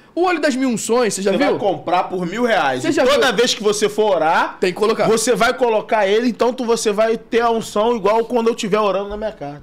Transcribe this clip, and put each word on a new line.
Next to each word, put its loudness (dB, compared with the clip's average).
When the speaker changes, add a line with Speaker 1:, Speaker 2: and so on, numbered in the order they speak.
Speaker 1:
o 0
óleo 0
das 0
mil 0
unções, 0
você -6
já 2
Speaker 2:
Você 2
Speaker 1:
viu? 2
Speaker 2:
vai 0
comprar 0
por -4
mil -4
reais. 0
Speaker 1:
Você -2
Speaker 2:
E 2
Speaker 1:
já 2
Speaker 2:
toda 4
Speaker 1:
viu? 0
Speaker 2:
vez 2
que -10
você 0
for 2
orar, 0
Speaker 1:
Tem 0
que -8
colocar. 0
Speaker 2:
você 2
vai 0
colocar 0
ele, 2
então 0
tu, -6
você 0
vai 0
ter -2
a 2
unção 0
igual 2
quando 0
eu 0
estiver -2
orando 0
na -10
minha -6
casa. -12